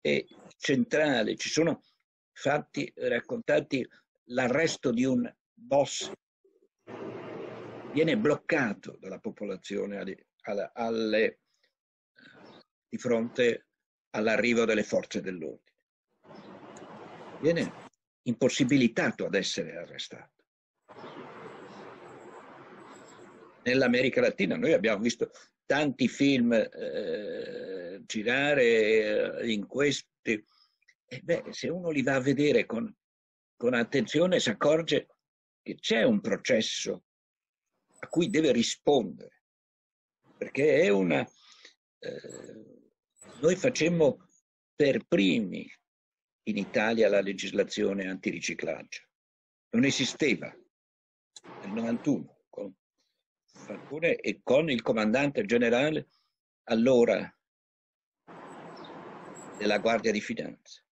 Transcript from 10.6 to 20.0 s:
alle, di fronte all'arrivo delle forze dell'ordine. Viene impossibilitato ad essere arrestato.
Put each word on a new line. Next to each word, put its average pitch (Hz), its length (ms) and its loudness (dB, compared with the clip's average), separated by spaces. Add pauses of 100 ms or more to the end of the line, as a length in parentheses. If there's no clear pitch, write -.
alle, 113 680 0 (1500)
di - 80 -10
fronte 117 680 0 (440)
all'arrivo 113 540 2
delle 107 200 2
forze 110 360 -2
dell'ordine. 80 560 -10 (1600)
Viene 143 480 -2 (340)
impossibilitato 123 1000 2
ad 85 100 -4
essere 85 420 -4
arrestato. - 680 -16 (3250)